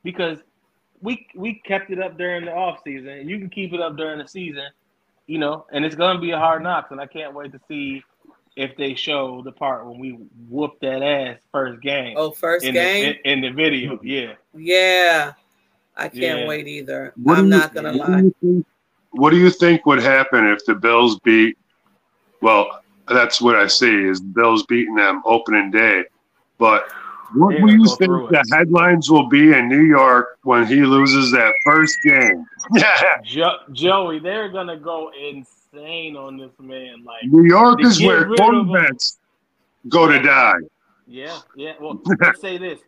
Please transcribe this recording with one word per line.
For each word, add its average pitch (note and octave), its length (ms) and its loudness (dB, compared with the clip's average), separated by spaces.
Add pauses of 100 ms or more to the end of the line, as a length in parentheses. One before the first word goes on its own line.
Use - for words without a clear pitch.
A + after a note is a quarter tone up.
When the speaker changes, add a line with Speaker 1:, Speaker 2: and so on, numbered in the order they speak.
Speaker 1:
because F3 360 -10 (600)
we, A3 340 -12
we G#3+ 200 -12 (100)
kept G3 260 -8
it F#3 100 -10
up E3+ 160 -12
during F3 280 -10
the E3+ 80 -14
off F3+ 300 -8
season. C#3 460 -16
You G#3 80 -12
can F#3+ 120 -14
keep F#3 240 -12
it F3 80 -10
up D#3 160 -10
during D#3 220 -10
the C#3 80 -18
season, D#3 360 -16 (640)
you D#3+ 120 -10
know. D3+ 320 -6
And D3 140 -6
it's D#3 100 -8
gonna F3 240 -2
be E3+ 120 -8
a D#3+ 80 -6
Hard E3 240 -2
Knocks, F3 280 -8
and C3+ 100 -18
I C#3 60 -14
can't D3+ 280 -16
wait C#3+ 160 -18
to C#3 160 -20
see C#3 360 -12 (520)
if C3+ 220 -12
they C#3 180 -8
show C3 480 -8
the C3 80 -18
part B2+ 340 -8
when A#2+ 140 -20
we B2+ 180 -14 (320)
whoop C#3+ 320 -10
that C3+ 220 -8
ass C3+ 340 -6 (140)
first B2+ 300 -6
game. C3+ 360 -8
Speaker 2:
Oh, D#3 140 -6
first E3+ 340 -4
Speaker 1:
in C3 80 -6
Speaker 2:
game? F#3+ 500 -2
Speaker 1:
The, - 80 -2
in, C3 120 -2
in B2+ 80 -8
the C3 40 -16
video, C#3 460 -4
yeah. A#2+ 320 -10 (220)
Speaker 2:
Yeah. F3 800 0 (600)
I - 140 -10
can't C3 320 -6
Speaker 1:
Yeah. B2 60 -8
Speaker 2:
wait D3+ 200 -10
either. C#3 540 -14
Speaker 3:
What D#3 160 4
Speaker 2:
I'm G3 120 4
Speaker 3:
do G3 60 6
you, E3+ 60 6
Speaker 2:
not D#3 140 -4
gonna D3+ 220 -8
Speaker 3:
what D3 100 -4
do F#3 60 0
Speaker 2:
lie. F#3+ 80 2
Speaker 3:
you F#3+ 200 4
think, F3+ 240 0 (460)
what C#3+ 200 2
do E3+ 60 4
you F3+ 140 6
think E3+ 340 2
would C#3 160 4
happen C3 460 2
if G#2 180 0
the A2 100 0
Bills A#2 440 2
beat, A2+ 380 4 (840)
well, G#2+ 400 0 (260)
that's B2 340 0
what A#2+ 140 4
I G2+ 120 2
see G#2+ 380 0
is F#2+ 140 -2
the F#2 80 -16
Bills A2+ 380 0
beating A#2 300 -4
them G2 300 0
opening A2 460 0
day. G#2+ 320 0 (540)
But A2 300 2 (460)
what E3 160 4
Speaker 1:
They're F3 100 0
Speaker 3:
do G#3 80 4
Speaker 1:
gonna G#3+ 60 8
Speaker 3:
you A3 120 8
Speaker 1:
go G#3 100 4
Speaker 3:
think F#3 140 0
Speaker 1:
through F3 180 -2
it. - 40 -2
Speaker 3:
the C#3+ 240 2
headlines E3+ 540 2
will D3 180 4
be D3 260 6
in B2 160 2
New C#3+ 160 4
York C3 580 4
when A#2+ 240 2
he C#3 140 2
loses C3+ 500 2
that A#2 220 2 (100)
first D3+ 400 2
game? C#3 480 2
<laughs> - 240 -6
Yeah. G#3 180 4 (300)
Speaker 1:
Jo-, D3+ 360 -4 (120)
Joey, F3 480 -2
they're G3 300 -8
gonna F3+ 280 -12
go D#3+ 320 -10 (100)
insane D3 960 -16
on C3+ 200 -18
this C3 220 -20
man. B2+ 460 -20
Like, A#2 180 -18
Speaker 3:
New D#3 200 4
York G#3+ 360 6
Speaker 1:
to B3 80 4
Speaker 3:
is G3 100 4
Speaker 1:
get E3+ 100 2
Speaker 3:
where E3+ 200 2
Speaker 1:
rid A3+ 120 0
of G#3 80 6
him. A#3 200 2
Speaker 3:
quarterbacks D#3+ 500 -2 (720)
go D#3+ 240 4
to C#3 100 2
die. B2+ 380 4 (480)
Speaker 1:
Yeah, C#3+ 320 -16 (160)
yeah. D3+ 200 -14
Speaker 3:
<laughs> D3+ 60 -20
Speaker 1:
Well, D3+ 200 -14 (180)
let's E3+ 220 0
say F#3 160 -10
this. F3 300 -14